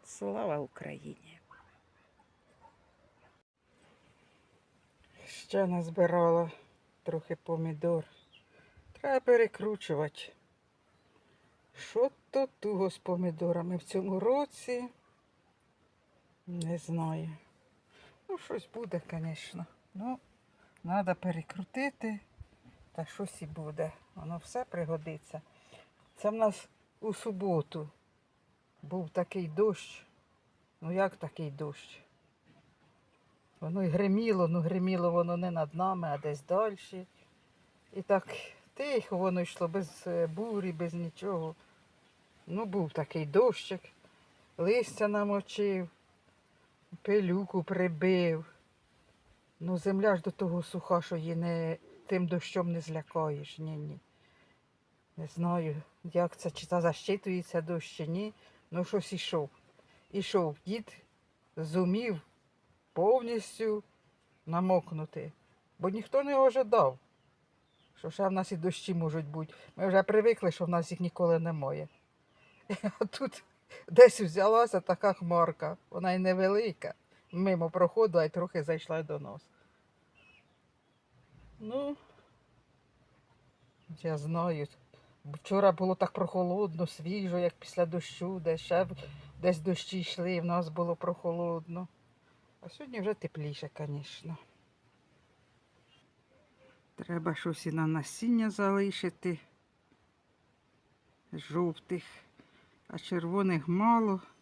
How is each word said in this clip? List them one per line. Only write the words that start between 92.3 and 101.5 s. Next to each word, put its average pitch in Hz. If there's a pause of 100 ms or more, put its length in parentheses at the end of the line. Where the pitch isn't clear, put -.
А 175
сьогодні 247
вже 196
тепліше, 147
конечно. 147 (2500)
Треба 170
щось -
і 156
на 160
насіння 220
залишити. 196 (1900)
Жовтих. 165 (840)